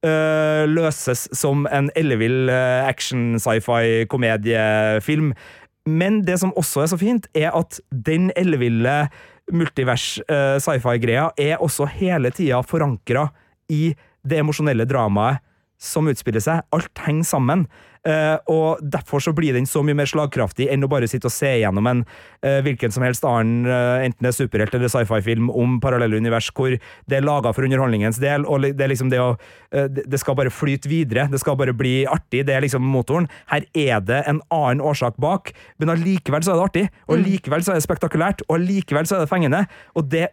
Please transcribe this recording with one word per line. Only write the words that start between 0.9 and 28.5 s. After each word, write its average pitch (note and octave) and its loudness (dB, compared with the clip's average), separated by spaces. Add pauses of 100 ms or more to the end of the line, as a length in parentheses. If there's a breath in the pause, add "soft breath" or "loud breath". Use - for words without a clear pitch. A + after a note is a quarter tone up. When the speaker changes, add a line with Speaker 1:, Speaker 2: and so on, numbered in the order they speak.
Speaker 1:
som C#3+ 0
en C#3+ 2
ellevill, B2+ 2
øh, B2+ 2
action, A#2+ -2
sci-fi, A2+ 2
komediefilm. A2 0 (540 loud breath)
Men F#3 2
det F3+ 0
som F#3+ 0
også D3+ -2
er D#3+ -2
så F3 -4
fint, A3 0
er D#3 0
at - -4 (100)
den D#3+ 0
elleville C#3 2 (420 loud breath)
multivers, C3+ -2 (100)
øh, C#3 2
sci-fi-greia B2 0
er D3+ 0
også C#3+ -2
hele E3 0
tiden B2+ 0
forankret C3 -2 (400 soft breath)
i D#3 0 (280 soft breath)
det D#3 0
emosjonelle D3 0
dramaet A#2+ 2 (400)
som - -2
utspiller A2+ -2
seg. E3 0 (160)
Alt - -4
henger D#3 0
sammen. D3 2 (420 loud breath)
Eh, D#3 2 (100)
og D#3+ 2
derfor C#3+ -4
så E3 -2
blir D#3 2
den B2 0
så D3+ 0
mye D3 2
mer C#3+ 0
slagkraftig C#3 -2
enn C#3 2
å C3 -2
bare C3 0
sitte B2+ -4
og A#2+ -2
se C#3 -2 (100)
gjennom G2+ 2
en, B2 2 (440 loud breath)
eh, C#3 2
hvilken B2+ -2
som B2+ -2
helst B2 -2
annen, A#2+ 2
eh, B2 0
enten B2+ -4
det B2+ 2
er A#2+ 0
superhelt A2+ -2
eller B2 0
sci-fi-film A2+ 0
om B2 0
parallelle A#2+ 0
univers, A2+ 0
hvor C3 -2 (380 loud breath)
det C3+ 0
er C3+ 2
laget C#3 0
for C3+ -2
underholdningens A#2 0
del, C#3+ 0
og C#3+ 0